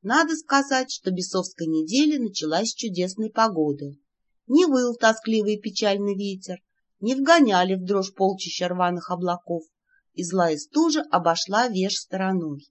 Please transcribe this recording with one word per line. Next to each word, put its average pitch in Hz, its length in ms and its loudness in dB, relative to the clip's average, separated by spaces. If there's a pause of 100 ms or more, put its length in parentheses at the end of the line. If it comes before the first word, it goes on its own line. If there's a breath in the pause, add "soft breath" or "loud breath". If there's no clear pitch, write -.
Надо 311 340 0
сказать, 277 560 0
что - 200 -6
бесовская 180 580 -4
неделя 240 520 2
началась 196 500 -4
с - 40 -10
чудесной 190 540 -4
погоды. 151 680 -2 (500)
Не 302 180 6
выл 254 300 2
тоскливый 220 600 2
и 208 60 -12
печальный 202 540 -2
ветер, 190 440 -8 (420)
не 233 140 0
вгоняли 240 600 6
в 185 80 -6
дрожь 190 300 -2
полчища 190 560 -2
рваных 175 420 -2
облаков, 175 520 -4 (500)
и 185 100 -8
злая 170 340 0
стужа 302 540 0
обошла 185 560 0
Веж 196 280 -2
стороной. 180 760 -4